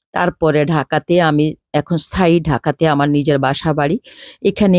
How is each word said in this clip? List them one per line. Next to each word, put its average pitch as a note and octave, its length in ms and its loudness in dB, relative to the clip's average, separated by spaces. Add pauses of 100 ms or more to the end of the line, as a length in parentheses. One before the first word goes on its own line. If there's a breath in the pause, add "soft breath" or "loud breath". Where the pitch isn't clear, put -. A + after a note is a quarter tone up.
(140)
তারপরে E3 500 0
ঢাকাতে D#3 560 -2
আমি D3+ 260 2 (260)
এখন D3+ 240 -2
স্থায়ী, E3+ 440 0
ঢাকাতে D#3 480 -2
আমার C#3+ 200 0
নিজের D3 300 0
বাসা C3+ 340 -2
বাড়ি, D3 240 -2 (460 loud breath)
এখানে G3 360 2